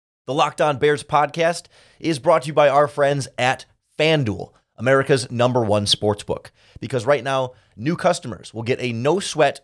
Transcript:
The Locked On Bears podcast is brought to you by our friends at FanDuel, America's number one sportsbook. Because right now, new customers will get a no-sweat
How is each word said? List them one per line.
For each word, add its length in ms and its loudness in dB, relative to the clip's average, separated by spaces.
The 60 -6
Locked 280 0
On 160 2
Bears 260 0
podcast 640 -2
is 200 -4
brought 240 2
to 60 -10
you 40 -8
by 160 6
our 180 4
friends 400 0
at 280 -2
FanDuel, 540 0
America's 560 2
number 320 2
one 220 0
sportsbook. 640 -4
Because 280 -4
right 160 2
now, 300 -4
new 200 -4
customers 580 -4
will 80 -10
get 180 -2
a 120 -4
no-sweat 720 0